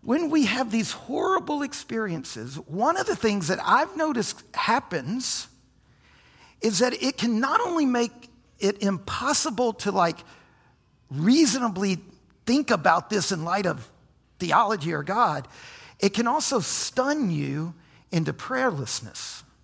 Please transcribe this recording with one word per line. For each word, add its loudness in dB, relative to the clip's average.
when 0
we 4
have 0
these 0
horrible -2
experiences, -8
one -2
of -4
the 0
things 0
that 0
I've 2
noticed -2
happens -2
is 2
that 2
it -2
can 0
not 2
only 2
make 0
it 2
impossible 0
to, -4
like, 2
reasonably 4
think 2
about 2
this 0
in -4
light -2
of -4
theology 2
or -4
God, 0
it 2
can 2
also 0
stun 0
you -4
into 0
prayerlessness -4